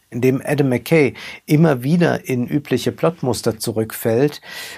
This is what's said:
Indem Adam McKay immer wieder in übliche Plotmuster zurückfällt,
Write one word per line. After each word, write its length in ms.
Indem 360
Adam 220
McKay 460
immer 360
wieder 460
in 180
übliche 460
Plotmuster 680
zurückfällt, 840